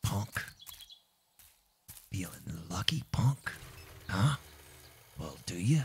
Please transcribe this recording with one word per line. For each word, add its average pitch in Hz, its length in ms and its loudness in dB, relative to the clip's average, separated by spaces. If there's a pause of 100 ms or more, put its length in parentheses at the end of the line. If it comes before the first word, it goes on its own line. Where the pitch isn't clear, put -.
punk. - 420 0 (1700)
Feeling 82 580 -6
lucky, 131 420 2
punk? - 420 2 (560)
Huh? 127 280 6 (800)
Well, 71 180 -8 (100)
do - 80 -4
ya? 123 300 6